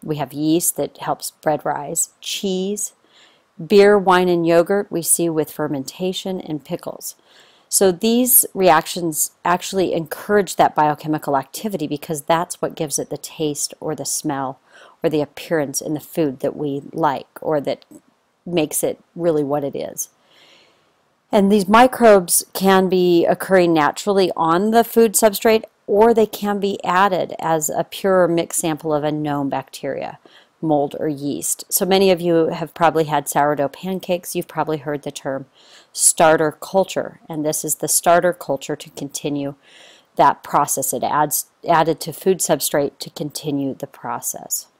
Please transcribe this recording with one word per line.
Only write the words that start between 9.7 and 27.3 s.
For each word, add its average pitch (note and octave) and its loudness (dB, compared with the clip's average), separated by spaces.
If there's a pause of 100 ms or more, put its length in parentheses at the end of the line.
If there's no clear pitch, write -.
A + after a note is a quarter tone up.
encourage F3 -2
that D3 4
biochemical D3+ 0
activity D3+ -6
because D3 -8
that's E3 -2
what - -6
gives D#3 -6
it C3+ -6
the D3+ -8
taste - -6
or D#3 -6
the C#3+ -10
smell C3+ -6 (460)
or E3 2
the D3+ 0
appearance C#3+ -4
in D3+ -6
the C#3+ -6
food C#3+ -4
that - -4
we C#3+ -6 (100)
like D3+ -2 (120)
or D#3 -2
that C3+ -6 (600)
makes E3 -4
it D#3+ -4 (160)
really E3 0
what C#3+ -2
it C#3 -6
is. - -10 (1200)
And G3 4
these G3+ 2
microbes A3 6 (120)
can F#3+ 4
be F3+ 4
occurring F3+ 2
naturally F3+ 0
on F3 0
the A3+ 4
food A3+ 4
substrate, A3 2 (240)
or A3+ 4
they A3 4
can G3+ -4
be G3 -4
added F3+ 0